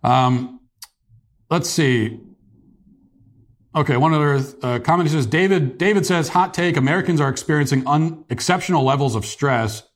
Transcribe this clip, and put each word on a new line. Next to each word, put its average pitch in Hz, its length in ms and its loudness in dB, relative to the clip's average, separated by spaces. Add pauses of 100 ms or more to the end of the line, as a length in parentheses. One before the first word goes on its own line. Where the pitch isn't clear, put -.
Um, 127 580 0 (880)
let's 175 200 -2
see. 123 520 0 (1500)
Okay, 143 220 0
one 156 160 2
other, 147 280 2 (220)
uh, 123 160 -2
comment. 160 300 0
He 151 40 -2
says, 143 120 0
David, 165 520 0
David 196 280 2
says, 175 240 0
"Hot 180 240 0
take: 175 240 0
Americans 160 420 0
are 143 100 2
experiencing 139 560 -2
un-, 156 440 0
exceptional 180 540 -2
levels 135 320 0
of 107 100 -2
stress." 117 580 -2 (120)